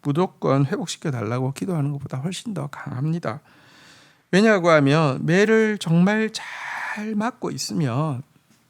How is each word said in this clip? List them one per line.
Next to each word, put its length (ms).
무조건 640
회복시켜달라고 880
기도하는 400
것보다 240
훨씬 360
더 140
강합니다. 720
왜냐고 380
하면 560
매를 520
정말 540
잘 840
맞고 360
있으면, 720